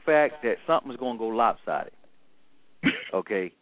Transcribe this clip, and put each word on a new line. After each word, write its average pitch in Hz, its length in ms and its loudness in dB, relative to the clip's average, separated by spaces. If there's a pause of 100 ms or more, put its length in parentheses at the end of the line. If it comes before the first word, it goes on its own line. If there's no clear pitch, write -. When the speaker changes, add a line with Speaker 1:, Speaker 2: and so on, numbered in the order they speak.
Speaker 1:
fact 151 380 4
that 110 140 0 (100)
something's 139 320 0
gonna 123 200 -4
go 113 100 -2
lopsided. 110 640 0 (920)
Speaker 2:
<laughs> 262 100 2 (220)
Speaker 1:
Okay, 95 480 -4